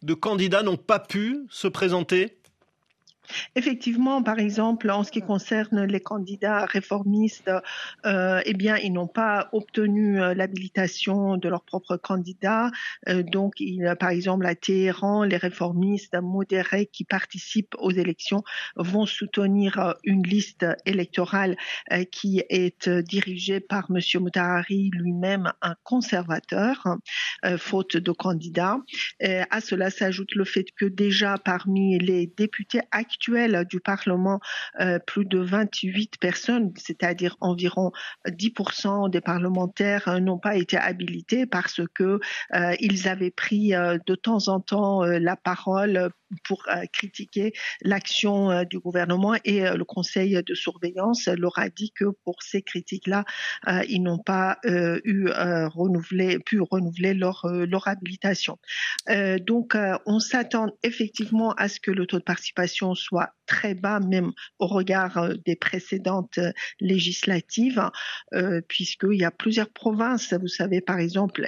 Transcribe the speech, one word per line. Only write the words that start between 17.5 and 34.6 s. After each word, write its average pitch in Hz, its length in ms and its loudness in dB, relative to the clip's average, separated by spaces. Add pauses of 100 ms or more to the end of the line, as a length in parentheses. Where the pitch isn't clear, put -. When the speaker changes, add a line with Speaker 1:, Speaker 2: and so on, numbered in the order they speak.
Speaker 2:
aux 190 140 0
élections 180 500 0 (320)
vont 190 320 0
soutenir, 196 720 0
euh, 180 140 0 (100)
une 190 240 4
liste 196 400 0 (180)
électorale, 185 720 0 (360)
euh, 180 100 2
qui 190 480 0
est, 180 380 0
euh, 175 120 4
dirigée 190 600 -2
par 190 320 -4
Monsieur 180 260 0
Motahari, 180 760 0
lui-même 180 600 0 (100)
un 170 220 -4
conservateur, 190 1120 0 (480)
euh, 180 140 2
faute 190 380 -2
de 175 140 0
candidat. 170 680 -2 (440)
Euh, 185 300 0
à 220 80 0
cela 190 300 0
s'ajoute 190 440 -4
le 196 100 2
fait 190 220 0 (100)
que 202 100 0
déjà 196 520 2
parmi 190 640 2
les 180 260 4
députés 214 540 -2 (100)
actuels - 300 -4 (480)
du 180 120 -4
Parlement, 196 600 0 (400)